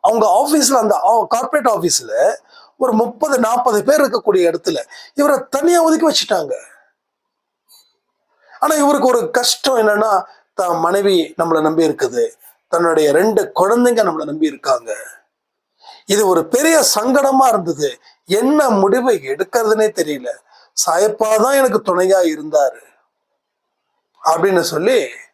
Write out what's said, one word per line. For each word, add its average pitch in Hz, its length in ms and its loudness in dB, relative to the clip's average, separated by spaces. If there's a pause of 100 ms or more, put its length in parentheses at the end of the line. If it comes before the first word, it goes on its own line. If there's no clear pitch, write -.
அவங்க 220 180 2 (120)
ஆபீஸ்ல, 277 460 0
அந்த 208 120 2 (380)
கார்ப்பரேட் 254 400 -2
ஆபீஸ்ல 165 380 -4 (720)
ஒரு 247 180 0
முப்பது, 277 340 -2 (120)
நாற்பது 240 400 0
பேர் 294 160 4
இருக்கக்கூடிய 196 480 0
இடத்துல 165 260 -4 (420)
இவரை 285 160 2 (200)
தனியா 339 320 2
ஒதுக்கி 320 220 2
வச்சுட்டாங்க. 170 440 -4 (2000)
ஆனா 311 100 0 (100)
இவருக்கு 277 300 2
ஒரு 233 80 0 (180)
கஷ்டம் 240 440 -2
என்னன்னா, 208 300 2 (480)
தன் 170 260 -2
மனைவி 196 300 2 (240)
நம்மளை 160 260 0
நம்பி 160 220 0
இருக்குது, 123 360 -2 (480)
தன்னுடைய 160 360 2 (100)
ரெண்டு 214 240 2 (180)
குழந்தைங்க 226 480 2
நம்மளை 156 220 -6
நம்பி 156 220 -2
இருக்காங்க. 117 380 -6 (1200)
இது 214 180 2
ஒரு 165 100 2 (160)
பெரிய 320 180 2 (200)
சங்கடமா 262 580 2
இருந்தது. 151 380 -4 (500)
என்ன 277 280 2 (120)
முடிவை 196 360 2 (140)
எடுக்கிறதுனே 214 560 0 (140)
தெரியல. 139 280 -6 (540)
சாயப்பா 214 480 0 (140)
தான் 277 160 2
எனக்கு 220 260 0
துணையா 185 320 2 (140)
இருந்தாரு 151 500 -2 (1500)
அப்படின்னு 175 400 2
சொல்லி 196 300 0 (340)